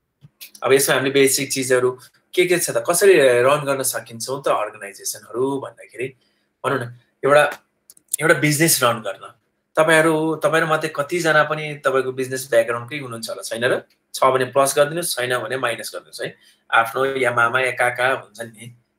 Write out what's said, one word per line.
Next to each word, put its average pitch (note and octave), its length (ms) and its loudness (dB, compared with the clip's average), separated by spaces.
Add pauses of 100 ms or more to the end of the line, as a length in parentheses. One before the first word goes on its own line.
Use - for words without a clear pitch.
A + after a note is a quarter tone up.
(640)
अब B2+ 100 0
यसमा C#3 240 4
हामीले C3+ 160 -2
basic C#3 400 2
चिजहरू B2+ 460 0 (360)
के F3+ 120 2
के F3 120 2
छ - 120 -4
त, A#2 180 -4
कसरी F3 320 6
रन C3+ 440 4
गर्न C3+ 180 -4
सकिन्छ A#2 480 -8
त C#3 180 -6
अर्गनाइजेसनहरू G#2+ 1120 -6
भन्दाखेरि, A2 540 -12 (500)
भनौँ C3 140 -2
न, A#2+ 200 -12 (260)
एउटा, C#3+ 260 4 (680)
एउटा D#3+ 140 4
business D3+ 480 0
run A#2 180 2
गर्न G2+ 320 -12 (440)
तपाईँहरू, D#3+ 600 2
तपाईँहरू D#3 360 0
मध्ये D#3 240 -2
कतिजना D#3 460 2
पनि D3+ 320 -6
तपाईँको C3 380 0
business C3 380 -6
ब्याकग्राउन्डकै A#2+ 480 0
हुनुहुन्छ A#2 320 -10
होला, G2 120 -12
छैन A2+ 220 -6
र? E3+ 160 0 (340)
छ - 100 -2
भने C3 200 2
plus C3+ 320 0
गरिदिनुहोस्, D#3 400 0
छैन B2 220 -2
भने A2+ 180 -6
minus A#2 380 -6
गरिदिनुहोस् - 280 -14
है। D3+ 140 -10 (340)
आफ्नो A#2 340 2
या C3 300 0
मामा A#2+ 260 2
या B2+ 100 0
काका B2 420 0
हुन्छन् A#2 360 -10
नि, A#2 280 -20 (220)